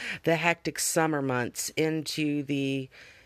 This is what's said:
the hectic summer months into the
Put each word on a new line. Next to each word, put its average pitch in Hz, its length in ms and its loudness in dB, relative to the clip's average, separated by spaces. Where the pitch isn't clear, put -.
the 165 100 6
hectic 165 440 0
summer 156 420 2
months 123 560 -2
into 151 680 0
the 135 460 -2